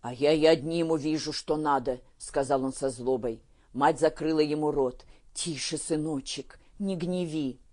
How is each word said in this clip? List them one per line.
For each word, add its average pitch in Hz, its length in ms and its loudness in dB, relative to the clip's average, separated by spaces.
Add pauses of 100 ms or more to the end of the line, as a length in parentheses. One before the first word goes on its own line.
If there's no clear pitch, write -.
«А 120 120 -8
я 143 180 4
и 156 120 4
одним 160 480 4
увижу, 151 400 -2
что - 240 -2
надо», — 139 440 0 (180)
сказал 135 460 0
он 135 80 -2
со 135 180 -2
злобой. 120 520 -2 (300)
Мать 143 260 2
закрыла 156 400 0
ему 151 320 2
рот. 135 340 0 (300)
«Тише, 156 440 -6
сыночек, 151 840 -4 (180)
не 196 160 -4
гневи». 160 680 -4 (120)